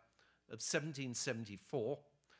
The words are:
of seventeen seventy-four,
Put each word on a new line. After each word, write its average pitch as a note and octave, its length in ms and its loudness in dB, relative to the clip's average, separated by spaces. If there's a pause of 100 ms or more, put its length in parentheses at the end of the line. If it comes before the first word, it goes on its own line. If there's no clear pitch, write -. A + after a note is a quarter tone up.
(520)
of A2+ 100 -6
seventeen C#3 540 2
seventy-four, A2+ 840 0 (420)